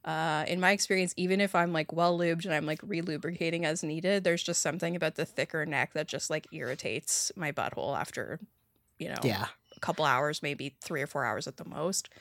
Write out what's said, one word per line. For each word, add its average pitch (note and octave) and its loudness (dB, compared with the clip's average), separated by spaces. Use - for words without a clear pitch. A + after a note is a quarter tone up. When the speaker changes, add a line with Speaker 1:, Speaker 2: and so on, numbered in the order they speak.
Speaker 1:
Uh, D#3 2
in F3 0
my F#3 6
experience, F#3+ 2
even F#3 4
if G3 4
I'm, F3 4
like, D#3 0
well F3 4
lubed E3+ 2
and F#3 0
I'm, D3+ 2
like, D#3 -2
relubricating E3 -2
as D#3+ 0
needed, F3 2
there's E3+ 4
just - 0
something E3+ -2
about D#3+ 0
the D3+ -2
thicker D#3+ -2
neck C#3+ 0
that D3+ -2
just, - -6
like, D#3 -2
irritates B2+ -2
my D#3 -2
butthole - -2
after, - -6
you - -6
know, - -6
Speaker 2:
Yeah. G#2+ 0
Speaker 1:
a - -20
couple F3 0
hours, C#3+ 2
maybe C#3 -6
three D#3 -4
or C#3 -2
four C#3 -2
hours A2 -2
at C3+ -10
the - -12
most. E3+ -4